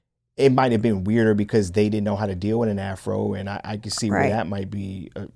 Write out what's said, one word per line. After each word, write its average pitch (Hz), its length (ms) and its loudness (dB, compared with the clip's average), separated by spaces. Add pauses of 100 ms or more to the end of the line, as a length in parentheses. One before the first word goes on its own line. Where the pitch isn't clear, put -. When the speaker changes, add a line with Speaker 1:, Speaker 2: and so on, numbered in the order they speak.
(380)
Speaker 1:
it 135 140 6
might 131 200 4
have 110 80 4
been 101 240 2
weirder 110 300 4
because 104 380 0
they 104 180 2
didn't 104 140 0
know 101 120 0
how 104 80 -2
to 98 100 -2
deal 104 240 0
with 117 120 0
an 101 80 -2
afro, 101 560 -4
and 98 160 -8
I, 101 140 -8
I 107 120 -8
could 104 160 -10
see - 160 -2
where 202 120 2
Speaker 2:
Right. 135 100 2
Speaker 1:
that 104 160 -2
might 98 240 -6
be 98 440 -8
a 101 220 -10